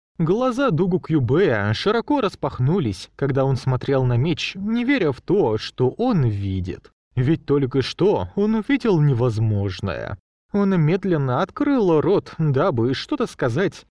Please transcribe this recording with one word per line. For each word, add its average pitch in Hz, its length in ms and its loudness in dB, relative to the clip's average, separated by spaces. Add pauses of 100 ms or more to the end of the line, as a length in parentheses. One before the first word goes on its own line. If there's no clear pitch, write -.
(180)
Глаза 233 540 0
Дугу 175 280 0
Кьюбэя 127 760 0
широко 233 480 0
распахнулись, 147 920 -2
когда 135 300 0
он 135 100 0
смотрел 131 480 0
на 123 140 2
меч, 151 380 -2
не 220 280 -2
веря 226 280 2
в - 100 -10
то, 147 360 2
что - 320 -2
он 214 340 0
видит. 95 680 -4 (240)
Ведь 131 300 0
только 135 360 2
что 127 540 0
он 214 200 2
увидел 220 440 0
невозможное. 107 1200 0 (360)
Он 196 260 2
медленно 156 640 0
открыл 214 580 2
рот, 151 380 0
дабы 139 560 0
что-то 269 340 -4
сказать, 147 640 -4